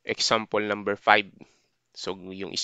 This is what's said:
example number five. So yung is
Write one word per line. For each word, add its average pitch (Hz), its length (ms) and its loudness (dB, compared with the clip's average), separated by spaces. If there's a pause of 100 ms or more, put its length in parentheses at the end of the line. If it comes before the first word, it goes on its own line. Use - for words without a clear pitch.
example 110 560 0
number 104 320 -2
five. 104 320 4 (720)
So 92 160 -6
yung 95 400 -10
is - 100 -4